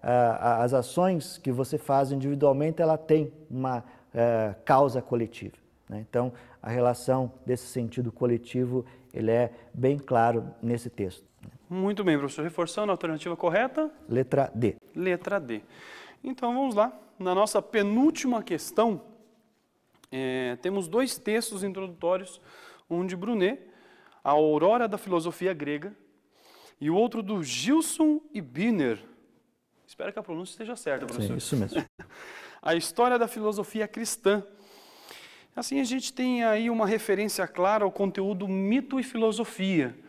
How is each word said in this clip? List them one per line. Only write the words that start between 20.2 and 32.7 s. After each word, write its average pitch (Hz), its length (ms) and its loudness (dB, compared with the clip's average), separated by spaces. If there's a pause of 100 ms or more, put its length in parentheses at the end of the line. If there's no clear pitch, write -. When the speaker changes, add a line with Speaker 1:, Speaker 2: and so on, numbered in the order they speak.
Speaker 2:
temos 185 260 -2
dois 240 300 -2
textos 214 440 -4
introdutórios, 185 800 -4 (480)
um 175 180 -2
de 185 100 -6
Brunet, 208 440 0 (640)
A 139 80 0
Aurora 156 580 4
da 202 100 -4
Filosofia 175 560 -2
Grega, 147 400 -8 (840)
e 147 120 -2
o 170 40 2
outro 226 280 2
do 190 200 -4
Gilson 302 760 2 (140)
e 214 60 -4
Biner. 143 580 0 (880)
Espero - 260 -8
que - 60 -8
a 214 40 -8
pronúncia 180 300 -10
esteja 226 240 -12
certa, 131 300 -4
Speaker 1:
Sim, 117 60 -10
Speaker 2:
professor. 117 240 -4
Speaker 1:
isso 135 200 -4
mesmo. 123 280 -2 (360)
Speaker 2:
<laughs> - 420 -20
A 165 120 2